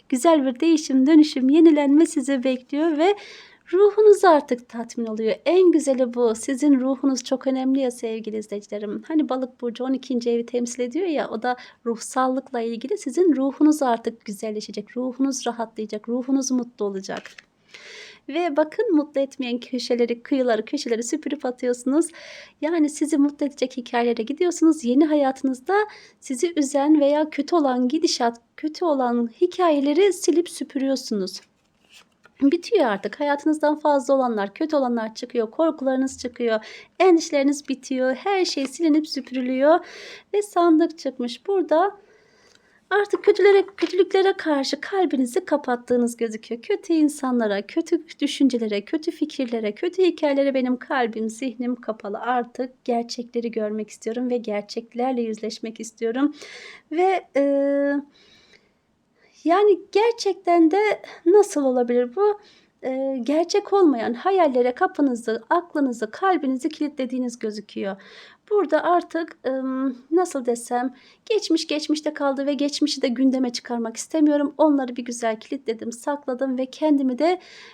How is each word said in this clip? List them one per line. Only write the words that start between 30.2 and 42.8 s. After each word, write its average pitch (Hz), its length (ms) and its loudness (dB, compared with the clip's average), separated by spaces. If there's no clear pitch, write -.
süpürüyorsunuz. 262 920 -4
Bitiyor 320 440 2
artık. 202 340 -4
Hayatınızdan 294 580 0
fazla 277 360 2
olanlar, 247 400 0
kötü 311 220 -2
olanlar 233 380 -2
çıkıyor. 226 360 -4
Korkularınız 269 680 -2
çıkıyor. 233 420 -4
Endişeleriniz 294 720 2
bitiyor. 254 460 -2
Her 381 300 0
şey 277 220 -4
silinip 311 420 0
süpürülüyor. 262 680 0
Ve 403 80 0
sandık 330 560 2
çıkmış. 247 480 -8
Burada 381 500 0